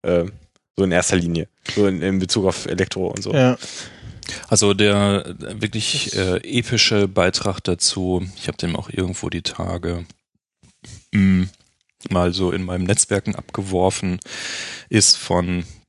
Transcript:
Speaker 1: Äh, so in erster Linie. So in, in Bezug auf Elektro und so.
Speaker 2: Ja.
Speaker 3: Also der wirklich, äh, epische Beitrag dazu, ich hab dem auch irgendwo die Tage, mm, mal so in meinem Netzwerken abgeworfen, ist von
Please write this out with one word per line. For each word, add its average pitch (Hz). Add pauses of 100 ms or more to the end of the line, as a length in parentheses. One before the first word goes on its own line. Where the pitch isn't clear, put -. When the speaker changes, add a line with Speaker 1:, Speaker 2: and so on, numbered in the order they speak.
Speaker 1:
Äh, 87 (500)
so 95
in 92
erster 90
Linie. 85 (260)
So 104
in, 90
in 95
Bezug 92
auf -
Elektro 92
und -
so. 107
Speaker 2:
Ja. 127 (880)
Speaker 3:
Also 101
der 101
wirklich, 107
äh, 92
epische 107
Beitrag 95
dazu, 92 (120)
ich -
hab -
dem 85
auch -
irgendwo 92
die 85
Tage, 87 (1040)
mm, 95 (680)
mal 90
so 90
in 92
meinem 90
Netzwerken 101
abgeworfen, 95 (680)
ist -
von 87 (240)